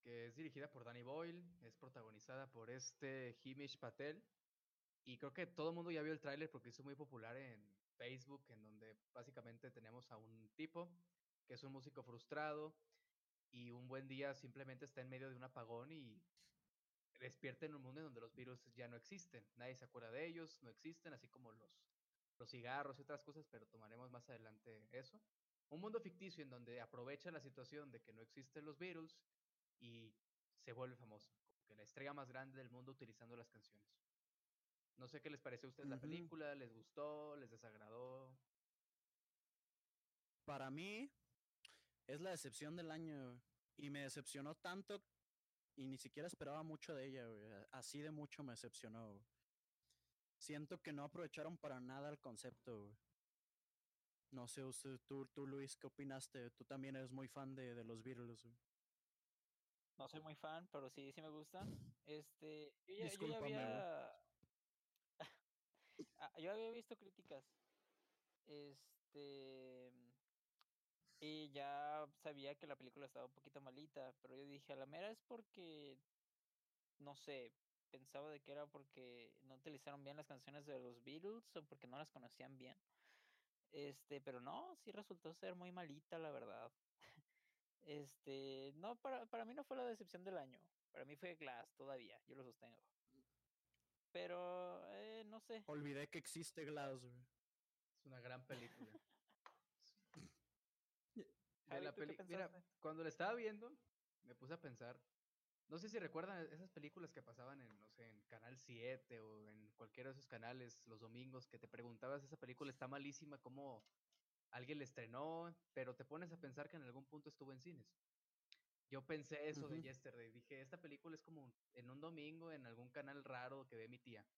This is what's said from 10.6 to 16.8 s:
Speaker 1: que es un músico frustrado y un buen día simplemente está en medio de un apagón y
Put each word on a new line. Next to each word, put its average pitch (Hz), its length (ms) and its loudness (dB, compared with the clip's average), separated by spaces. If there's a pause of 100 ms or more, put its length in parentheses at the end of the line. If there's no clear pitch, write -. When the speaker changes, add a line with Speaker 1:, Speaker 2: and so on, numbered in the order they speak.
Speaker 1:
que 127 100 -4
es 123 80 -6
un 135 100 -2
músico 135 300 -4
frustrado 151 720 2 (760)
y 120 200 -4
un 123 180 -2
buen 135 180 0
día 135 260 4
simplemente 131 520 -4
está 131 160 -4
en 127 80 -2
medio 131 200 0
de 127 60 -2
un 123 80 -4
apagón 123 480 -2
y 139 300 -6 (1000)